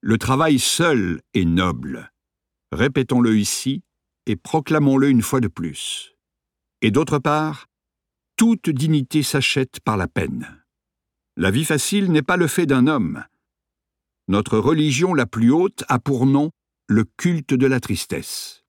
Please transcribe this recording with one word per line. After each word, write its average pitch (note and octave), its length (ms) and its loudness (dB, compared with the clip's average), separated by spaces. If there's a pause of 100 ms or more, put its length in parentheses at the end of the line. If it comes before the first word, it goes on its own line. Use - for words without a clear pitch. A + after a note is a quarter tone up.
Le A2 160 0
travail C#3 420 2
seul A#2+ 600 0 (120)
est F#2 120 2
noble. D#2 640 -2 (600)
Répétons-le B2 680 0
ici C3+ 460 -4 (420)
et A2 100 -4
proclamons-le C#3+ 760 2
une B2 120 4
fois C3 200 -2
de G#2+ 60 -2
plus. - 680 -10 (680)
Et A2+ 100 2
d'autre D3+ 280 0
part, D3+ 480 -2 (720)
toute A3+ 320 2
dignité D3+ 540 0
s'achète - 580 -2
par A2 160 -2
la F2+ 100 -2
peine. - 560 -8 (760)
La F#2+ 140 0
vie D3 140 -2
facile F#3 460 0
n'est D3+ 100 2
pas F3+ 160 -2
le E3+ 100 2
fait E3+ 180 0
d'un C3+ 220 4
homme. A2+ 380 -2 (1000)
Notre G2+ 300 0
religion D3+ 560 2
la C3 120 0
plus A2+ 260 2
haute F3 380 0
a B2+ 100 2
pour C3 260 0
nom C#3 260 2 (360)
le G#2+ 160 2 (140)
culte E3 360 -2
de C3 140 2
la C3 120 2
tristesse. - 880 -8